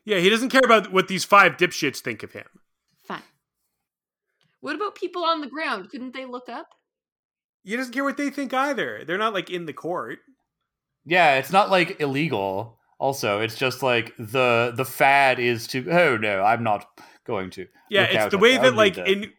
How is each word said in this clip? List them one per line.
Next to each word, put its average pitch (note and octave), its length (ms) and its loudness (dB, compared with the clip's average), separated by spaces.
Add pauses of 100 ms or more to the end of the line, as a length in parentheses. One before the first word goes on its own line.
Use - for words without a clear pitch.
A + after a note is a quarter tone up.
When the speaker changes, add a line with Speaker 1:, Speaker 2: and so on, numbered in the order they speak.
Speaker 1:
Yeah, G#3 140 0
he F3 100 4
doesn't A3+ 200 0
care C4 140 4
about G#3+ 300 4
what F#3 140 2
these F#3+ 180 -4
five F#3+ 320 6
dipshits D#3 420 -2
think A#2 240 -10
of G2 100 -16
him. G#2+ 140 -18 (560)
Speaker 2:
Fine. F3+ 180 -14 (1400)
What C4+ 140 -8
about G4+ 200 -8
people F4+ 300 -8
on E4 160 -2
the D4 60 -12
ground? B3 420 -8
Couldn't B3+ 240 -14
they C4 120 -14
look B3 220 -14
up? C4 200 -14 (960)
Speaker 1:
He G3+ 120 -8
doesn't B3 180 -8
care C4+ 100 -4
what C#4 140 -4
they C#4+ 120 -4
think C4+ 240 -6
either. A3+ 520 -4
They're E3+ 120 -4
not, A3 160 -2
like, F#3 160 -4
in F3 160 -8
the D3 80 -10
court. D#3 460 -8 (840)
Speaker 3:
Yeah, D#3+ 300 4
it's C3+ 160 -2
not, G3 180 4
like, F#3 300 0
illegal. A#2 800 -4 (200)
Also, B2+ 400 -2
it's A2+ 160 -4
just, B2+ 260 -4
like, A#2+ 360 0
the, A#2+ 580 0
the B2+ 100 -2
fad C#3 540 2
is A#2+ 280 -2
to, C3 220 -6
"Oh, E3 280 4
no, G#2 260 -2
I'm A#2 200 2
not G#2 220 -2 (400)
going F#2+ 260 -6
to F#2 160 -14 (220)
Speaker 1:
Yeah, G3 120 2
Speaker 3:
look F3 100 2
Speaker 1:
it's G3+ 80 2
Speaker 3:
out G3 120 0
Speaker 1:
the G3 60 0
Speaker 3:
at F#3 60 4
Speaker 1:
way B3+ 140 6
Speaker 3:
the - 60 0
Speaker 1:
that, B3+ 120 4
like, G#3 220 4
Speaker 3:
ugly, F#3 60 -8
the F#3 80 0 (120)
Speaker 1:
in, G#3 160 -14